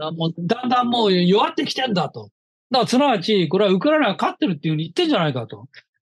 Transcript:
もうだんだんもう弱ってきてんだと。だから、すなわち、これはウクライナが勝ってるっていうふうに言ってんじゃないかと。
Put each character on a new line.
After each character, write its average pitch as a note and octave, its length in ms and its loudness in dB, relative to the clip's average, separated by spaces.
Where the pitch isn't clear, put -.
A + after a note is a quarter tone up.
も E3 120 -2
う E3 100 -4
だ F3 260 -2
ん A#3+ 60 -2
だ B3 140 2
ん A#3+ 60 -2
も A#3 160 0
う F#3+ 80 4
弱 F#3+ 360 4
っ - 60 -12
て D4+ 100 -2
き - 80 -6
て C4 140 -4
ん A3 60 -4
だ D#3+ 160 -2
と。 G#2+ 200 -16
だ B3+ 100 2
か A3+ 40 4
ら、 - 40 -4
す B3 100 0
な C#4+ 80 4
わ A#3 140 2
ち、 F#3 280 0
こ E3+ 120 0
れ G#3 60 4
は F#3+ 60 4
ウ F#3+ 80 2
ク D4 100 0
ラ D#4 80 4
イ - 40 2
ナ A#3 80 2
が F#3 40 0
勝 - 220 -4
っ - 20 -20
て D#4 80 -2
る G3 80 0
っ - 40 -8
て E3+ 100 -6
い D#3+ 40 0
う - 20 0
ふ - 20 -2
う - 20 -2
に D#3 60 -2
言 - 80 -12
っ - 20 -20
て F4+ 120 0
ん D#4+ 40 0
じ C#4 60 2
ゃ F#3+ 40 2
な D#3+ 100 0
い C3+ 40 -2
か A#2 140 -8
と。 A2 200 -18